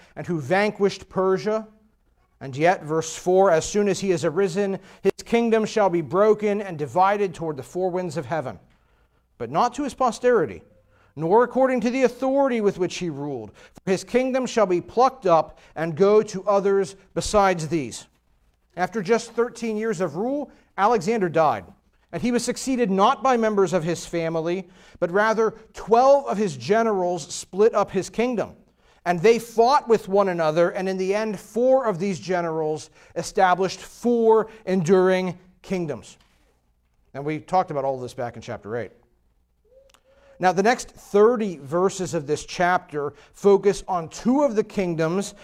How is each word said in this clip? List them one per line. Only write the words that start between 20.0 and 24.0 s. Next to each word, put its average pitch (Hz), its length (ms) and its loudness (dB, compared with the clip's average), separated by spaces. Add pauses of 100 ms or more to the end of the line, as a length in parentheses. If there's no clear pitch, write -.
rule, 254 360 -4 (260)
Alexander 208 500 2
died. 143 380 0 (480)
And 170 80 -8
he 240 100 -2
was 240 120 0
succeeded 247 460 -2
not 202 320 2
by 262 140 2
members 208 380 2
of 175 100 0
his 165 220 -4